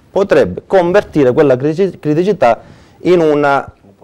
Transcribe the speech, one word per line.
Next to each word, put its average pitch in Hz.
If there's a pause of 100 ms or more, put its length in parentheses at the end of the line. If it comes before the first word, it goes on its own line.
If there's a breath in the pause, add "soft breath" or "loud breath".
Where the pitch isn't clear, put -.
(120)
potrebbe 147
convertire 175
quella 139
criti-, 156
criticità 151 (440 loud breath)
in 175
una 147 (320)